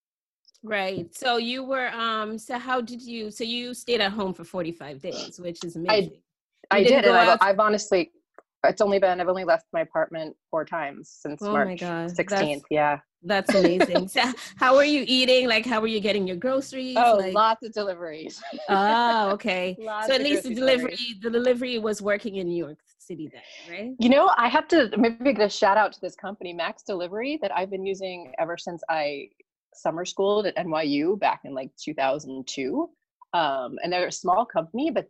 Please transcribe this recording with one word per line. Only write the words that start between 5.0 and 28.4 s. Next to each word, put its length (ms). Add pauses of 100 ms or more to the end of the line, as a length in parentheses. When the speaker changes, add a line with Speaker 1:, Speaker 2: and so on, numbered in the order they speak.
Speaker 1:
days, 380
which 240
is 120
Speaker 2:
I, 40
Speaker 1:
amazing. 320
You 60 (540)
Speaker 2:
I 120
Speaker 1:
didn't 140
Speaker 2:
did, 80
Speaker 1:
go 60
Speaker 2:
and 60
I've, 120
Speaker 1:
out? 120
Speaker 2:
I've 180
honestly, 520 (540)
it's 160
only 180
been, 220
I've 80
only 160
left 260
my 100
apartment 540 (160)
four 140
times 440
since 320
Speaker 1:
Oh 120
my 0
Speaker 2:
March 260
Speaker 1:
God. 300
That's 80
Speaker 2:
sixteenth. 520
Yeah. 300 (220)
Speaker 1:
That's 320
amazing. 560
So 120
Speaker 2:
<laughs> 120 (240)
Speaker 1:
how 180
are 100
you 220
eating? 400
Like, 180
how 160
are 60
you 140
getting 260
your 100
groceries? 600
Speaker 2:
Oh, 200
Speaker 1:
Like 160
Speaker 2:
lots 320
of 80
deliveries. 680 (140)
<laughs> 140
Speaker 1:
Oh, 640
okay. 480
Speaker 2:
Lots 280
Speaker 1:
So 60
at 60
Speaker 2:
of 60
Speaker 1:
least 180
the 60
Speaker 2:
grocery 60
Speaker 1:
delivery, 360
Speaker 2:
deliveries. 300
Speaker 1:
the 80
delivery 500
was 220
working 340
in 140
New 160
York 140 (180)
City 340
then, 100 (240)
right? 320
Speaker 2:
You 120
know, 280
I 120
have 200
to 280
maybe 360
give 60
a 100
shout 280
out 160
to 80
this 140
company, 380
Max 300
Delivery, 580
that 140
I've 160
been 140
using 540
ever 180